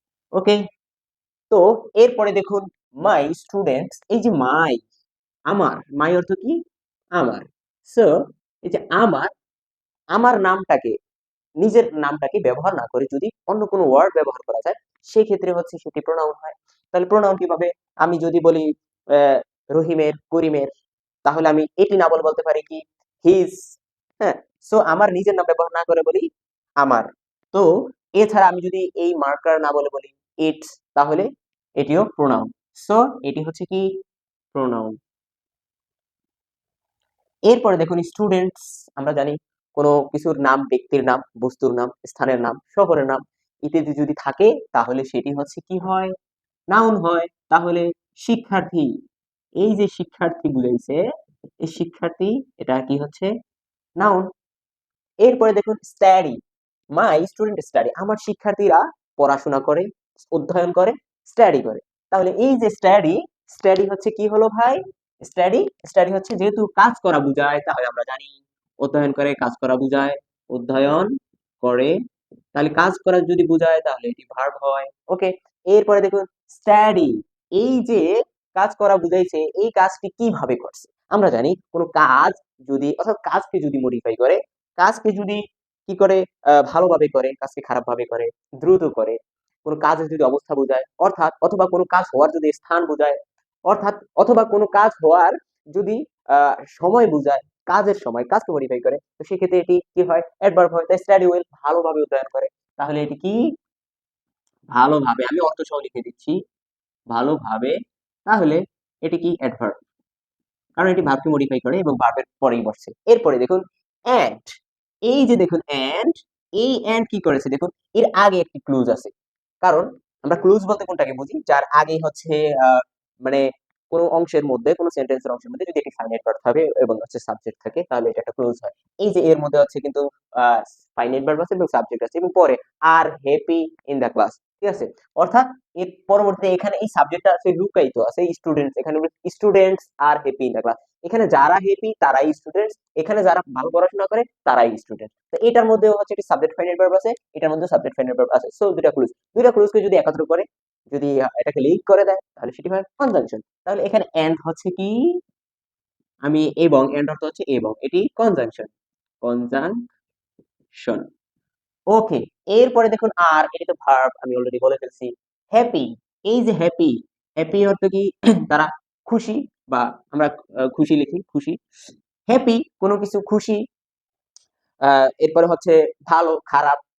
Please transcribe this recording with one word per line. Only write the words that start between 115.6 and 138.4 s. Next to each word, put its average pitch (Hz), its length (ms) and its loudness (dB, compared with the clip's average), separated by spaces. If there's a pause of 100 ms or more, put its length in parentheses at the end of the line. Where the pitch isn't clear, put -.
and, 311 460 -2 (380)
এই 240 360 -2
and 226 180 0
কি 208 160 -6
করেছে? 139 280 -2
দেখুন, 143 200 -4 (240)
এর 226 200 2
আগে 190 260 4
একটি 147 200 -6
ক্লুজ 127 300 -2
আছে, - 200 -4 (520)
কারণ 175 360 0 (260)
আমরা 151 120 0
ক্লুজ 196 300 4
বলতে 202 200 -2
কোনটাকে 147 280 -4
বুঝি? 139 340 -10
যার 139 240 2
আগেই 156 340 2
হচ্ছে, 151 500 -4
আহ, 131 240 4 (420)
মানে 135 300 0 (380)
কোনো 165 180 0
অংশের 160 380 0
মধ্যে, 127 280 0
কোনো 170 200 -4
সেন্টেন্সের 131 380 -4
অংশের 120 200 -12
মধ্যে 135 180 -10
যদি 160 100 -4
একটি 143 100 -4
ফাইনাইট 113 360 -8
ভার্ব 110 180 -2
থাকে 147 240 0 (140)
এবং 113 140 0
হচ্ছে 117 240 -10
সাবজেক্ট - 440 -12
থাকে, 165 260 -6
তাহলে 120 200 -2
এটা - 100 -6
একটা - 120 -8
ক্লুজ 120 320 -4
হয়। 101 80 -12 (260)
এই 202 120 -2
যে 180 100 -2
এর 160 180 4
মধ্যে 147 220 0
হচ্ছে 143 200 0
কিন্তু, 143 300 -4 (220)
আহ, 120 300 2 (340)
ফাইনাইট 131 300 -2
ভার্ব 151 160 0
আছে 175 140 -4
এবং 135 160 0
সাবজেক্ট 120 320 -4
আছে 117 140 -6
এবং 175 180 -2
পরে 143 220 4 (280)
are 160 240 4
happy 151 800 -4
in 139 80 -4
the 120 100 0
class, 107 200 0
ঠিক - 400 -10
আছে? 127 240 -8 (220)
অর্থাৎ 202 320 2 (260)
এর 180 180 -8 (160)
পরবর্তীতে 196 460 2
এখানে 196 240 -4
এই 214 100 -6
সাবজেক্টটা 175 440 0
আছে 175 260 0
লুকায়িত 170 400 0
আছে, 165 360 -2
স্টুডেন্টস, 147 440 -4